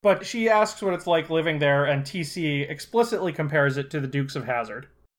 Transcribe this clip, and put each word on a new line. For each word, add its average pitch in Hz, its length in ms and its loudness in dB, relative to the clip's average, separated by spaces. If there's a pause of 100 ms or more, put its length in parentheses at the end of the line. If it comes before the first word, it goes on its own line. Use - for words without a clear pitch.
But 190 240 2
she 226 240 0
asks 214 320 4
what 190 120 0
it's 175 140 -6
like 165 220 2
living 160 300 0
there, 143 260 4
and 139 200 0
T 170 180 -6
C 147 380 -2
explicitly 185 720 -2
compares 143 440 2
it 139 140 -6
to 156 80 -4
the 135 80 -4
Dukes 135 280 -4
of 131 100 -6
Hazzard. 117 420 -6 (320)